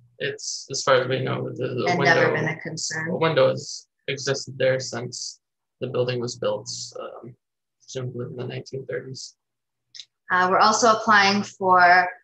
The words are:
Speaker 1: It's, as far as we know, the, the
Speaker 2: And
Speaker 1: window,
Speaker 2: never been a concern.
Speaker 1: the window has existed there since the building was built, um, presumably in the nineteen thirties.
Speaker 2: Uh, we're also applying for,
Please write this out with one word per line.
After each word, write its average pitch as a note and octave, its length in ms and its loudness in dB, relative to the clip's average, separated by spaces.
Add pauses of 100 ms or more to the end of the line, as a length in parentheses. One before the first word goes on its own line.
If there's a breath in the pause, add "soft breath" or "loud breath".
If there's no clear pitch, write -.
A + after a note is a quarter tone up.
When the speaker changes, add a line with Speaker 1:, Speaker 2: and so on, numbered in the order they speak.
(180)
Speaker 1:
It's, - 520 -8
as - 120 -6
far C3+ 120 4
as B2+ 140 2
we C3 120 0
know, B2+ 300 -4
the, B2+ 160 -6
the B2 240 -4
Speaker 2:
And - 80 0
Speaker 1:
window, C#3 160 4
Speaker 2:
never C3 180 4
been - 160 -2
a D#3+ 120 -8
concern. D#3+ 480 -8
Speaker 1:
the F3 80 -4
window D3+ 340 4
has - 380 -8 (200)
existed C3+ 480 -6
there C3 240 2
since B2 600 -10 (400)
the B2 80 -6
building B2 320 -2
was A#2+ 160 -6
built, G#2 340 -4 (280)
um, - 360 -14 (480)
presumably B2 440 -8
in A#2+ 100 -14
the B2 100 -8
nineteen C3 400 -10
thirties. C3 480 -12 (960 loud breath)
Speaker 2:
Uh, F#3 180 4
we're F#3 120 2
also G#3+ 320 6
applying G3+ 500 4
for, F3+ 680 6 (160)